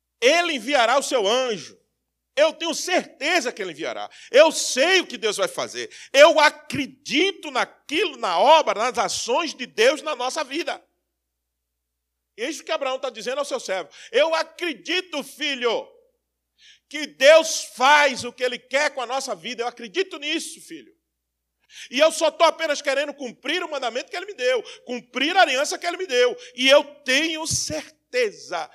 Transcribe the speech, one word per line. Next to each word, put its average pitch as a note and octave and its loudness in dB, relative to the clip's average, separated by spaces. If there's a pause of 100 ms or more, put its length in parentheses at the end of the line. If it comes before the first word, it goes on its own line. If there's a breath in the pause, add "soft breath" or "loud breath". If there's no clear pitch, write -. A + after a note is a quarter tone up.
(200)
Ele E4 4
enviará B3 2
o C4 -2
seu B3+ 0
anjo. A3+ -2 (560)
Eu D#4 2
tenho D#4+ -6
certeza D4+ -2
que - -12
ele F#3 -8
enviará. A#2 -8 (200 loud breath)
Eu D#4 6
sei E4+ 0
o F4+ -4
que A#3+ -14
Deus G3+ -4
vai F#3+ -2
fazer. A#2+ -8 (180 loud breath)
Eu D4+ 8
acredito D4 -2
naquilo, C4+ -4
na G3 -2
obra, B3 6
nas A3 -4
ações A#3+ -2
de B3 -12
Deus B3 2
na D4+ -6
nossa B3+ -6
vida. C#4 -8 (1500)
Eis C4 -6
o - -18
que E4+ -6
Abraão C4+ -2
tá C4 -8
dizendo A3+ -8
ao C#4+ -4
seu C#4+ -8
servo. F#3 -6 (200 loud breath)
"Eu D#4 2
acredito, D#4+ -6
filho, A#3+ -4 (1000 loud breath)
que D4 -8
Deus D#4 4 (120)
faz C#4 4
o A#3+ -12
que B3+ -12
ele B3 -4
quer C#4+ -4
com C4 -8
a A#3 -8
nossa C4 -6
vida. G3+ -10
Eu A#3+ -4
acredito A#3+ -8
nisso, D4+ -8
filho. D3 -20 (960 loud breath)
E B3 -4
eu D#4 6
só D#4+ 0
tô E4 2
apenas D#4 0
querendo C#4 -2
cumprir C#4+ -6
o E4 -10
mandamento B3+ -6
que G4+ -10
ele F4+ -8
me G#4 -14
deu, B3 0 (220 loud breath)
cumprir B3+ -4
a F#4+ 6
aliança D4 0
que F4 -8
ele F4 -6
me F#4 -6
deu. B3 2 (180 loud breath)
E B3+ 2
eu C#4+ 8 (200)
tenho D#4 -2
certeza F#3 -6